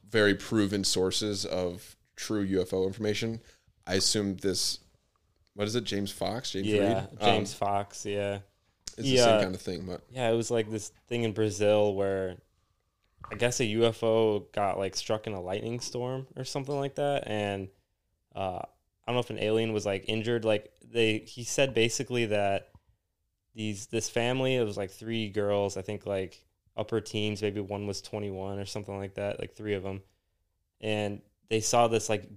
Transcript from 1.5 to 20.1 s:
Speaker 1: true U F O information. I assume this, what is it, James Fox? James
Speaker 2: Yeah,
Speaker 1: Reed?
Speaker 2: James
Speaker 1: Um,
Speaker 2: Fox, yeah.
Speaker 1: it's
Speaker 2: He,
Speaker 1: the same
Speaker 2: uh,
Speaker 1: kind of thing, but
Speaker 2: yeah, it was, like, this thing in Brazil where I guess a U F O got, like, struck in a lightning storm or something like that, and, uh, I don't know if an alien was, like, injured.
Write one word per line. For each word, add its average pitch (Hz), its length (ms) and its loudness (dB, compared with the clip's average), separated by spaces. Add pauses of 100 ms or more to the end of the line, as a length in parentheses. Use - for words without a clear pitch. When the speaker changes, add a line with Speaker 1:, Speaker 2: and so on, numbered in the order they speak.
Speaker 1:
true 107 280 -2
U 95 180 2
F 90 140 -2
O 95 120 2
information. 107 540 -2 (460)
I 92 80 0
assume 98 420 2
this, - 440 -2 (760)
what 104 120 -2
is 107 80 -4
it, 120 100 0
James 98 280 -4
Fox? 107 380 -6
James 98 160 -4
Speaker 2:
Yeah, 98 460 2
Speaker 1:
Reed? - 80 -16
Speaker 2:
James 104 340 4
Speaker 1:
Um, - 40 -16
Speaker 2:
Fox, 101 460 -2
yeah. 101 360 -2 (560)
Speaker 1:
it's 117 100 -6
Speaker 2:
He, 131 100 4
Speaker 1:
the 123 60 8
same 117 120 8
Speaker 2:
uh, 107 80 6
Speaker 1:
kind 92 120 -2
of 90 80 -10
thing, 87 240 -6
but 90 240 -8
Speaker 2:
yeah, 123 180 -2
it 113 60 4
was, 117 160 0
like, 113 200 0
this 110 200 -6 (160)
thing 120 160 -2
in 113 100 0
Brazil 104 600 4
where 95 420 -2 (960)
I - 40 -10
guess 117 260 0
a 131 40 4
U 110 200 4
F 113 180 2
O 110 500 4
got, 101 260 0
like, 95 180 -4
struck 110 300 -4
in 110 60 -4
a 95 80 -6
lightning 110 400 -4
storm 127 460 -6 (100)
or 131 80 -8
something 139 300 -6
like 139 200 -4
that, 143 320 0
and, 101 420 -2 (680)
uh, 92 280 -4
I - 480 -12
don't 120 60 0
know 123 40 4
if 117 100 -4
an 107 80 -8
alien 110 340 2
was, 104 140 -2
like, 98 200 0
injured. 110 380 0